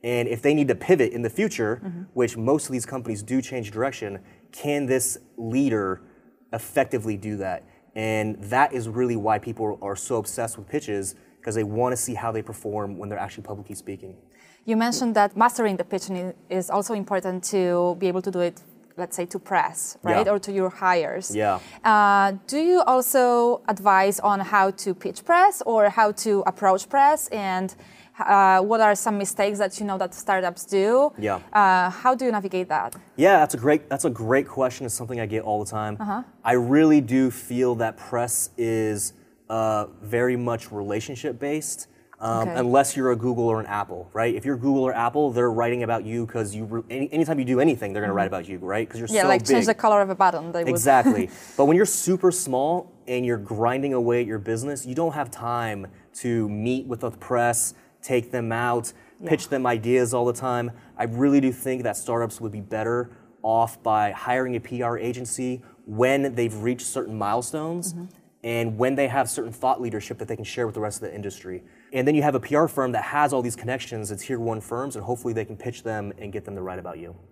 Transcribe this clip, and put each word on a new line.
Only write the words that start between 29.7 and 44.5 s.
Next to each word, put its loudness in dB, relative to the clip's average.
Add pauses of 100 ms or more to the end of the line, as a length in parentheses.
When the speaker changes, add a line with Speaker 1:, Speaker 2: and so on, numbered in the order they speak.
Speaker 2:
you -4
know -2
that -4
startups -2
do? 4
Speaker 1:
Yeah. 0 (180)
Speaker 2:
Uh, 6 (120)
how 4
do -2
you 2
navigate -2
that? -4 (200)
Speaker 1:
Yeah, 8
that's 4
a -6
great, 2
that's -4
a 2
great 0
question. -4
It's -6
something -8
I -4
get -4
all -2
the -10
time. -6
Speaker 2:
Uh-huh. -6 (200)
Speaker 1:
I 2
really 6
do 2
feel -2
that -2
press -4
is, -2 (360)
uh, 0 (160)
very 0
much -4
relationship -6
based. -6 (320)
Um, -2
Speaker 2:
Okay. -6 (100)
Speaker 1:
unless 4
you're 2
a 4
Google -2
or 0
an -8
Apple, -6
right? 0
If -6
you're -2